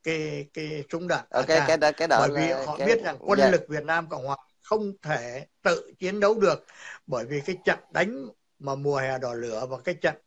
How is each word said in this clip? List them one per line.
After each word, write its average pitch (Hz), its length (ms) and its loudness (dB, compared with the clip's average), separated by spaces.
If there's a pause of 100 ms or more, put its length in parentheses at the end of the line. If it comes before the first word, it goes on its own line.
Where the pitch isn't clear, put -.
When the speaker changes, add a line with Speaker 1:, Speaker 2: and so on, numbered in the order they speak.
Speaker 1:
cái, 156 500 -4
cái 151 380 -8
súng 170 160 -6
đạn 151 220 -2
Speaker 2:
Ờ, 127 120 0
Speaker 1:
ở 135 60 -2
Speaker 2:
cái, 160 120 4
Speaker 1:
xa. 139 80 2
Speaker 2:
cái 160 100 4
đó, 151 200 4
cái 165 100 0
đó 135 120 6
Speaker 1:
Bởi 123 100 6 (120)
vì 160 80 0
Speaker 2:
là 135 160 -2
Speaker 1:
họ - 120 -6
Speaker 2:
cái 139 100 0
Speaker 1:
biết 233 160 4
rằng 139 160 -4
quân 202 200 2
Speaker 2:
dạ. 135 100 8
Speaker 1:
lực 160 200 4
Việt 147 140 -6
Nam 160 260 -2
Cộng 143 160 -8
Hòa 139 120 -2 (260)
không 208 280 -2 (100)
thể 127 440 -6 (180)
tự 170 360 0
chiến 190 200 -4
đấu 202 200 6
được, 170 260 4 (420)
bởi 120 180 -4
vì 143 160 -4
cái 180 240 -4
trận 175 140 2 (120)
đánh 226 360 -2 (320)
mà 139 160 -6
mùa 143 220 0
hè 131 220 -2
đỏ 123 140 -6
lửa 117 360 -6
và 131 140 -8
cái 175 120 -4
trận 156 200 -2 (120)